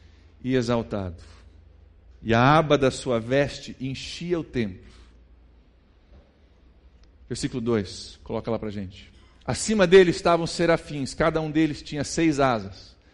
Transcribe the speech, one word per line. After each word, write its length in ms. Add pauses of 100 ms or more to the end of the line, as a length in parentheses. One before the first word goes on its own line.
(440)
e 120
exaltado, 680 (1000)
e 120
a 240
aba 200
da 140
sua 280
veste 600
enchia 600
o 40
templo." 480 (2500)
Versículo 320
dois, 600
coloca 280
lá 80
pra 100
gente. 420 (340)
"Acima 420
dele 240
estavam 340
serafins, 680
cada 280
um 80
deles 320
tinha 220
seis 360
asas. 560 (180)